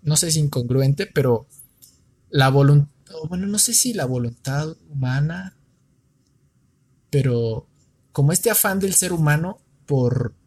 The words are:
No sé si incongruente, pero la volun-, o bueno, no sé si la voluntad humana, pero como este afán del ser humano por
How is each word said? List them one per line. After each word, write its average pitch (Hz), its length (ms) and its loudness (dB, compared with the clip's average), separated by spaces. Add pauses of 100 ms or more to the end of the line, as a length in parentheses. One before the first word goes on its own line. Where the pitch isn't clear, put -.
No 151 140 0
sé 170 140 -2
si 156 100 0
incongruente, 135 640 0
pero 127 400 0 (840)
la 135 200 4
volun-, 143 380 6 (240)
o 160 160 -12
bueno, 180 180 -6
no 208 120 -4
sé 233 160 0
si 247 180 0
la 170 140 -4
voluntad 135 680 -4 (120)
humana, 147 680 -4 (1500)
pero 120 560 -2 (460)
como 147 200 2
este 180 180 0
afán 196 300 0
del 190 140 -2
ser 180 180 0
humano 160 480 0 (260)
por 123 480 -2 (120)